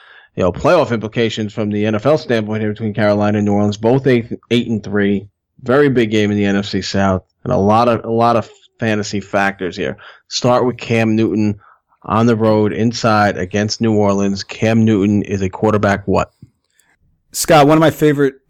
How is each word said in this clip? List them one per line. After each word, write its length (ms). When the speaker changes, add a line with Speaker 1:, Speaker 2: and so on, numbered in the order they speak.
Speaker 1:
you 60
know, 100
playoff 400
implications 640
from 160
the 160
N 80
F 140
L 100
standpoint 460
here 80
between 240
Carolina 420
and 80
New 80
Orleans. 240
Both 300
eight, 240
eight 180
and 160
three. 460
Very 280
big 200
game 220
in 60
the 80
N 100
F 100
C 160
South, 420
and 100
a 40
lot 300
of, 160
a 60
lot 260
of 140
fantasy 400
factors 580
here. 200
Start 360
with 120
Cam 380
Newton 440
on 200
the 100
road 380
inside 640
against 420
New 140
Orleans. 500
Cam 400
Newton 380
is 200
a 80
quarterback 560
what? 280
Speaker 2:
Scott, 340
one 120
of 40
my 100
favorite 440